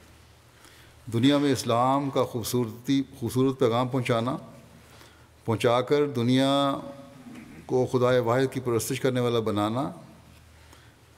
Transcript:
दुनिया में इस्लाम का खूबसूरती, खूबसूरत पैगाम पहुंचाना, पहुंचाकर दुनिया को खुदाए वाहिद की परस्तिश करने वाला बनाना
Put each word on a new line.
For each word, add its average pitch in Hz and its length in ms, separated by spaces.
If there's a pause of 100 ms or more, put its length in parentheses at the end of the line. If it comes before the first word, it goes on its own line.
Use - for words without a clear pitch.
(1080)
दुनिया 127 320
में 143 120
इस्लाम 127 580
का 131 160
खूबसूरती, 123 760 (120)
खूबसूरत 127 420
पैगाम 123 340
पहुंचाना, 123 440 (1120)
पहुंचाकर 123 600
दुनिया 127 400 (1160)
को 127 200
खुदाए 123 340
वाहिद 127 280
की 135 120
परस्तिश 123 380
करने 127 200
वाला 120 220
बनाना 107 420 (1300)